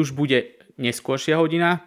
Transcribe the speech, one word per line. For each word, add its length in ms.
už 80
bude 480
neskôršia 640
hodina, 440